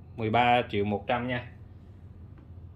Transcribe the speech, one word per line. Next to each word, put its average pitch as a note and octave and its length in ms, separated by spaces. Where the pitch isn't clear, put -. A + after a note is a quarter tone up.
mười A2 140
ba A#2+ 400
triệu G2+ 160
một G#2 220
trăm B2 200
nha. B2 240